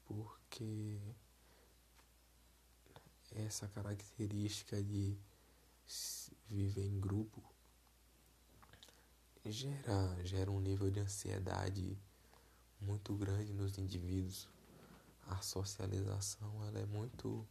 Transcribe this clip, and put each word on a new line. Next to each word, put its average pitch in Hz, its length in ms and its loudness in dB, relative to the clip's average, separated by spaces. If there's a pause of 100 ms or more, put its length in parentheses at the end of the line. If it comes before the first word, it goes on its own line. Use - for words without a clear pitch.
porque 107 960 -6 (2250)
essa 107 340 -2
característica 101 1160 -2
de 101 360 2 (680)
s-, - 460 -6 (160)
viver 101 380 2
em 98 140 2
grupo 98 420 2 (2000)
gera, 107 800 2
gera 95 260 2
um 98 100 4
nível 98 320 4
de 101 80 2
ansiedade 95 960 0 (840)
muito 101 360 0
grande 101 360 2
nos 98 260 2
indivíduos. 92 680 0 (800)
A 95 140 0
socialização, 98 1300 0
ela 107 140 -2
é 104 40 0
muito 110 680 -2